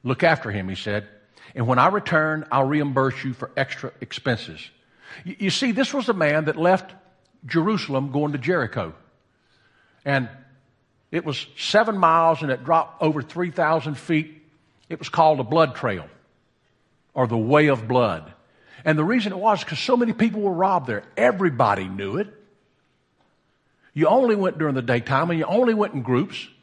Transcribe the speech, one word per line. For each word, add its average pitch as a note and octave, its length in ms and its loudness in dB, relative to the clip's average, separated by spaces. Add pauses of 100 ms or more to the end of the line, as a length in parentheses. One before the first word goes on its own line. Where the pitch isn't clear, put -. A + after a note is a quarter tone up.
"Look B2+ 200 0
after D#3+ 260 2
him," G2 200 -6
he F#2 60 -6
said, G#2 320 -6 (460)
"and A2+ 140 -2
when B2 100 2
I C#3 100 6
return, D#3 640 0
I'll C3+ 140 2
reimburse C3+ 580 -2
you E3 100 -4
for - 220 -12
extra - 360 -6 (100)
expenses." - 680 -8 (580)
Y-, F3+ 120 -10
you G3 120 -2
see, A#3+ 240 0
this A#3+ 200 -2
was C4+ 140 -4
the A#3 60 0
man D#3 320 0
that D3+ 100 -2
left F3+ 400 0 (500)
Jerusalem C#3+ 680 -2
going D3 200 -2
to C#3+ 60 -6
Jericho. A#2+ 580 -4 (1080)
And C3+ 240 0 (800)
it E3 160 -4
was C#3+ 200 -6 (120)
seven G3+ 400 2
miles, E3 440 4
and C#3+ 100 -2
it B2+ 120 -4
dropped D#3+ 380 0
over D3+ 200 0
three F3 300 -6
thousand D#3 440 0
feet. D#3 460 -4 (460)
It E3 120 -12
was D3 100 -12
called D#3 300 4
the B2 40 -2
Blood C#3+ 320 2
Trail, F#2+ 320 -6 (1080)
or C3 140 0
the A#2 100 -2
Way C#3+ 300 4
of A#2 200 0
Blood. G#2 440 0 (540)
And D#3 120 2
the D3+ 60 0
reason G#3 300 0
it F#3 60 -8
was G#3 240 2
'cause - 160 -8
so B3+ 180 2
many A#3+ 160 2
people A3 280 0
were G3 120 0
robbed F3 340 0
there. G#2 160 -6 (140)
Everybody A#2+ 680 2
knew G2 300 -6
it. G3+ 100 -6 (1700)
You D3+ 140 2
only A3+ 300 4
went F#3 200 0
during D3+ 160 0
the C3 80 -2
daytime, C3+ 480 0
and E3+ 80 0
you D#3 60 0
only A3+ 300 2
went G#3 200 0
in C#3 80 -6
groups. B2+ 460 -2 (160)